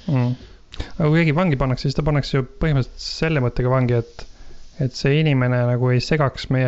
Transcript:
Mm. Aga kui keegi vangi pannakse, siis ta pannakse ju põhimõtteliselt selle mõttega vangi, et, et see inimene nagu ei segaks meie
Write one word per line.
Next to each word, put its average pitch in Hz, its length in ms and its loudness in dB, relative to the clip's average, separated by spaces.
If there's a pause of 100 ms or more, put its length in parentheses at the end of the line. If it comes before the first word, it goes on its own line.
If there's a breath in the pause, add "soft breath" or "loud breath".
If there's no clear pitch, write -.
Mm. 127 280 2 (680 loud breath)
Aga 160 80 2
kui 160 140 4
keegi 156 120 2
vangi 170 240 2
pannakse, 131 300 -2
siis 131 80 -2
ta 151 80 0
pannakse 147 320 0
ju 135 60 2 (180)
põhimõtteliselt 143 400 0
selle 160 420 -2
mõttega 123 300 0
vangi, 127 240 2
et, - 300 -4 (540 loud breath)
et 131 140 -2
see 143 280 2
inimene 127 440 2
nagu 123 240 2
ei 123 140 2
segaks 151 480 -2
meie 127 160 2